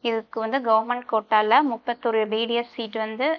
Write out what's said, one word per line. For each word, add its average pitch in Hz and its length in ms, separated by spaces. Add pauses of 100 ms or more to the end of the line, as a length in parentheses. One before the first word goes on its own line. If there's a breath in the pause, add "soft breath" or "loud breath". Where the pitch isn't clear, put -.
இதுக்கு 226 400
வந்து 226 180
government 233 520
கோட்டால 214 540
முப்பத்தொரு 226 640
பி 220 180
டி 233 80
எஸ் 240 180
சீட் 226 240
வந்து 220 320 (100)